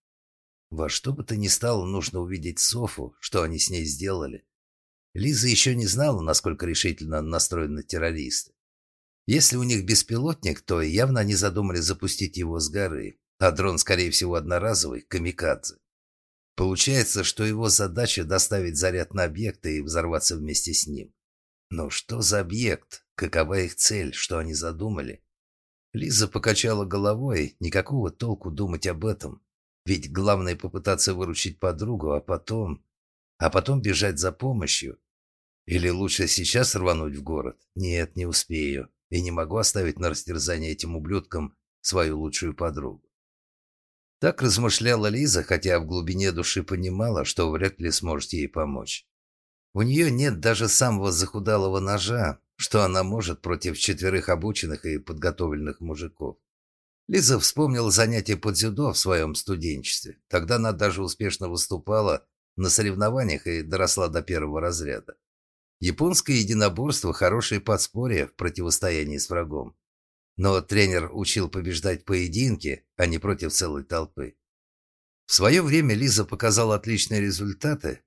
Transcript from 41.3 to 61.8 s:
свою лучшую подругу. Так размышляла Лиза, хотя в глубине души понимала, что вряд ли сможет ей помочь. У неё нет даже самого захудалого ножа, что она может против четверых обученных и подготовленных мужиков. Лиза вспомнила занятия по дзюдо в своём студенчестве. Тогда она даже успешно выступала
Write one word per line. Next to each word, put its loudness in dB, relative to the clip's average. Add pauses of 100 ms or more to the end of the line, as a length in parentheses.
свою 0
лучшую -4
подругу. -6 (1200)
Так 0
размышляла 2
Лиза, 2
хотя 2
в -2
глубине 0
души -2
понимала, -2
что 0
вряд -2
ли -2
сможет -2
ей -2
помочь. -6 (680)
У 2
неё 4
нет 2
даже 4
самого 2
захудалого 2
ножа, 0 (160)
что 2
она 4
может -4
против -4
четверых 0
обученных -2
и -2
подготовленных -4
мужиков. -8 (680)
Лиза 4
вспомнила 2
занятия 2
по -2
дзюдо 0
в 0
своём 2
студенчестве. -4
Тогда 2
она 2
даже 0
успешно -4
выступала 0 (300)